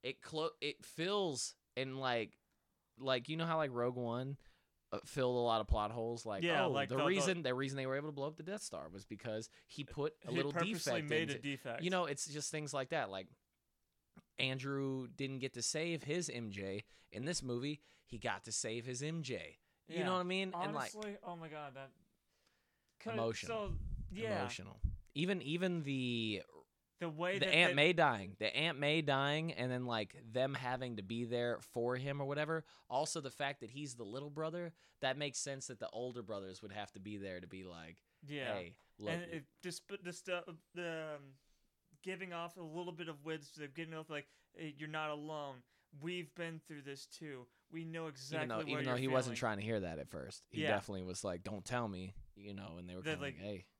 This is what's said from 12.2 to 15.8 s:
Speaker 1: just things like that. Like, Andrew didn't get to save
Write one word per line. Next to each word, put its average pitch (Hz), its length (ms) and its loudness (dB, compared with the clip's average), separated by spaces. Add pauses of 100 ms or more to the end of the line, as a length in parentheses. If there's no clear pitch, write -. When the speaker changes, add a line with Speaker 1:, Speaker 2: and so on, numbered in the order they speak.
Speaker 1:
just 147 240 -4
things 151 240 -4
like 135 160 0
that. 135 200 2
Like, 95 180 -6 (1120)
Andrew 131 760 0
didn't 135 240 -4
get 131 140 -4
to 120 80 -4
save 165 420 0